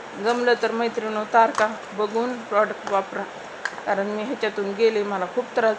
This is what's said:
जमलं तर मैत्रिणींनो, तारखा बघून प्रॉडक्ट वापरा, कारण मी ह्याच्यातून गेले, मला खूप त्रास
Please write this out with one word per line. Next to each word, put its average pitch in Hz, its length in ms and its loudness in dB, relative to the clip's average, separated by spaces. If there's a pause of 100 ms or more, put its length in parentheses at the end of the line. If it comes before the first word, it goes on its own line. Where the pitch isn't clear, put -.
(240)
जमलं 240 380 4
तर 220 100 2
मैत्रिणींनो, 220 520 -2 (100)
तारखा 226 340 6 (260)
बघून 226 500 -2
प्रॉडक्ट 208 480 0
वापरा, 190 320 0 (600)
कारण 202 220 0
मी 214 160 -4
ह्याच्यातून 208 500 -2
गेले, 220 300 4
मला 196 220 -2
खूप 240 200 -2 (100)
त्रास 220 240 4